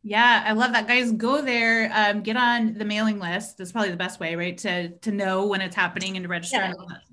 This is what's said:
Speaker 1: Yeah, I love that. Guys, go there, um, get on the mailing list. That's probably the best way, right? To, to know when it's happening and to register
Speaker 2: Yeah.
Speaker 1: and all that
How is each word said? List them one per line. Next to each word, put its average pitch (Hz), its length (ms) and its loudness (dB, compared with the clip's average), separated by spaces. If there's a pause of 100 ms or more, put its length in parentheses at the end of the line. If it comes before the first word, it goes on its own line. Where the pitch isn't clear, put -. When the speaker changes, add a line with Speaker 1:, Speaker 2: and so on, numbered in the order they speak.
Speaker 1:
Yeah, 220 400 4
I 214 80 2
love 233 200 2
that. 214 140 2
Guys, 240 260 2
go 247 280 0
there, 226 520 2
um, 208 300 2
get 220 120 -2
on 240 380 2
the 214 100 -6
mailing 214 360 0
list. 185 380 -6
That's 180 140 -12
probably 202 200 0
the 175 60 -6
best 185 220 -4
way, 165 160 -2
right? 175 240 -4
To, 180 300 -2
to 208 220 -6
know 196 340 0
when 196 160 0
it's 185 140 -6
happening 190 420 -2
and 180 60 -6
to 175 60 -8
register 175 280 -4
Speaker 2:
Yeah. 185 140 0
Speaker 1:
and 180 40 -8
all - 120 -16
that - 140 -16 (120)